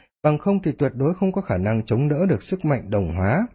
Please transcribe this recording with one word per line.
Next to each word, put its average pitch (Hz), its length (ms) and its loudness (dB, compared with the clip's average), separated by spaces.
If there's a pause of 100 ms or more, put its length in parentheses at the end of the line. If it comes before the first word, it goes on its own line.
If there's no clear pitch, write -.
(240)
bằng 151 140 2
không 196 240 0
thì 151 100 0
tuyệt 131 240 0
đối 139 180 0
không 190 180 0
có 196 100 -4
khả 98 160 -2
năng 107 280 0
chống 135 240 2
đỡ 151 160 0
được 151 180 0
sức 180 220 -4
mạnh 123 240 -2
đồng 95 260 0
hóa 117 400 2